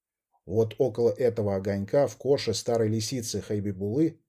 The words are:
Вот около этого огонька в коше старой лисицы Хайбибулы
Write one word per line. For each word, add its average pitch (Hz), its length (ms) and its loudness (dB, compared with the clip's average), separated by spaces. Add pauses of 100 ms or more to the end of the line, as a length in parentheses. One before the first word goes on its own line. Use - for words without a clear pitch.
(460)
Вот 110 320 0
около 120 320 2
этого 104 440 0
огонька 101 520 0
в - 100 -8
коше 135 380 0
старой 117 340 0
лисицы 110 540 -4
Хайбибулы 104 760 -2 (100)